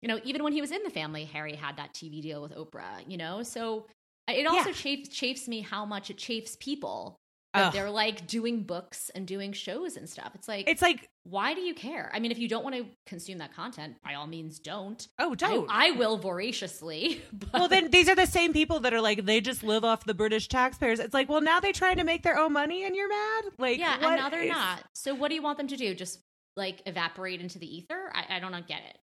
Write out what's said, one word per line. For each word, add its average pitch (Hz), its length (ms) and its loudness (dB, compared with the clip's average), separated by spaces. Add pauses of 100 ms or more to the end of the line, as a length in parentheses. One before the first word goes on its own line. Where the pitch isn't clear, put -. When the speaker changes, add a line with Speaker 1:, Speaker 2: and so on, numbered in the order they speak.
Speaker 1:
you 240 80 -6
know, 220 160 0
even 277 200 -2
when 302 80 2
he 294 80 0
was 285 100 -4
in 392 140 -4
the 370 60 -4
family, 156 360 -6
Harry 151 280 -8
had 143 220 -8
that 147 160 -12
T - 160 -12
V 151 140 -12
deal 151 180 -8
with 147 140 -12
Oprah, 104 520 -12
you 185 100 -10
know? 175 260 -6
So 226 440 -6 (420)
I, 247 60 0
it 285 120 4
also 339 240 6
Speaker 2:
Yeah. 330 40 -2
Speaker 1:
chafes, 277 340 -4
chafes 254 400 -4
me 226 120 -4
how 208 240 -6
much 202 240 -6
it 202 80 -10
chafes 226 400 -6
people - 600 -6 (360)
that 196 140 8
Speaker 2:
Ugh. 170 60 4
Speaker 1:
they're, 196 180 -2
like, 214 380 0
doing 233 340 0
books - 520 -8
and 190 120 -8
doing 196 260 -6
shows 247 440 -6
and - 120 -14
stuff. - 280 -12
It's - 100 -18
like, 202 220 -2
Speaker 2:
It's 330 120 2
like 339 280 4 (160)
Speaker 1:
why 196 280 0
do 349 80 -4
you 359 140 -4
care? 285 400 -8
I 214 60 -2
mean, 233 100 0
if 233 80 -2
you 233 100 -2
don't 220 160 -2
wanna 254 220 -6 (200)
consume 185 320 -12
that 151 160 -10
content, 156 480 -10
by 143 120 -6
all 147 120 -8
means, 160 320 -10
don't. 202 480 -10 (120)
Speaker 2:
Oh, 311 140 2
Speaker 1:
I, - 20 0
Speaker 2:
don't. 359 340 2
Speaker 1:
I 240 220 8
will 233 260 2
voraciously. 185 1080 -4
<laughs> - 60 -18
But - 200 -10
Speaker 2:
Well, 359 160 4
then 359 220 6
these 339 180 10
are 381 60 10
the 370 120 8
same 339 280 4
people 311 260 2
that 240 140 4
are 226 80 4
like, 208 240 4
"They 214 160 6
just 247 200 -2
live 220 220 2
off 226 200 4
the 214 100 -2
British 214 340 0
taxpayers." 254 520 2
It's 240 120 -4
like, 269 160 4
well, 302 140 4
now 320 180 6
they 392 120 2
trying 370 240 4
to 339 80 2
make 330 180 0
their 320 160 4
own 311 160 4
money 320 300 0
and 381 120 -2
you're 403 120 -2
mad? 427 360 0 (140)
Like, 254 200 2
Speaker 1:
Yeah, 339 200 2
Speaker 2:
what 277 60 0
Speaker 1:
and 320 120 2
now 277 140 0
they're 330 140 -4
Speaker 2:
is 330 60 0
Speaker 1:
not. 202 320 -2 (120)
So 277 200 -4
what 277 140 -2
do 311 60 0
you 320 80 -4
want 294 160 -2
them 285 80 -4
to 277 100 -6
do? 226 180 -2
Just, 180 260 -10 (360)
like, 190 300 -6
evaporate 180 540 -4
into 180 180 -10
the 165 180 -12
ether? 330 380 -8
I, 180 220 -2
I - 40 -2
don't 175 260 -8
get 156 220 -6
it. - 80 -20 (140)